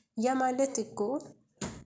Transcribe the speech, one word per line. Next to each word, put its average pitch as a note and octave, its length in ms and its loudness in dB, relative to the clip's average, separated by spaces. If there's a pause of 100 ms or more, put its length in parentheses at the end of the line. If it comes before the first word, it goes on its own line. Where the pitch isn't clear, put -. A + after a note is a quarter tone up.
(160)
ያ B3 180 2
ማለት C4 440 2
እኮ A3 200 -4 (880)